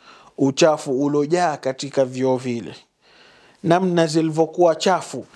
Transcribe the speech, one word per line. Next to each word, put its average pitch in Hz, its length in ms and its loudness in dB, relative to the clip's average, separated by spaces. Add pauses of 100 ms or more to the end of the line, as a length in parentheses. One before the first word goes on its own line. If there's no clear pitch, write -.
(380)
uchafu 143 680 2
ulojaa 147 520 0
katika 135 480 -2
vyoo 127 320 -2
vile, 120 380 -6 (880)
namna 170 440 2
zilivyokuwa 160 680 2
chafu, 160 500 -2 (100)